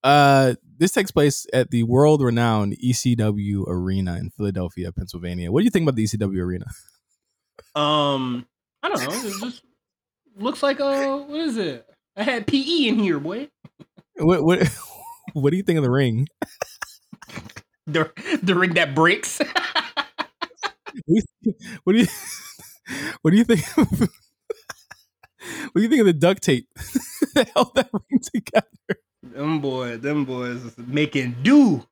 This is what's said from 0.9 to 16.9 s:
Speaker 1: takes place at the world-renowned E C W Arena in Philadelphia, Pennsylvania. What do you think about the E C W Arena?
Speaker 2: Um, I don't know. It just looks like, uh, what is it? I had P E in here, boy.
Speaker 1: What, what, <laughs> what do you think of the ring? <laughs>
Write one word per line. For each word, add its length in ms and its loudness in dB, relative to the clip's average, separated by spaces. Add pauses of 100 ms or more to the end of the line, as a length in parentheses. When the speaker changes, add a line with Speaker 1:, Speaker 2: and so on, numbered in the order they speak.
Speaker 1:
takes 180 0
place 420 2
at 180 2
the 120 0
world-renowned 960 2
E 140 0
C 240 0
W 520 -2
Arena 480 -2
in 140 -8
Philadelphia, 640 -6
Pennsylvania. 600 -8
What 80 2
do 40 0
you 60 2
think 140 0
about 120 0
the 80 0
E 20 0
C 100 -4
W 260 -2
Arena? 240 -6 (1080)
Speaker 2:
Um, 720 0 (360)
I 60 -4
don't 140 -4
know. 60 -6 (200)
It 120 -10
just 220 -12 (760)
looks 260 -6
like, 180 0
uh, 380 -2
what 220 -10
is 180 -4
it? 280 -6 (300)
I 60 -6
had 240 -4
P 400 0
E 20 2
in 100 2
here, 220 2
boy. 280 -8 (680)
Speaker 1:
What, 280 4
what, 220 4 (360)
<laughs> 300 -18
what 180 2
do 60 0
you 60 -2
think 140 0
of 80 2
the 60 2
ring? 420 2
<laughs> 60 -20 (1500)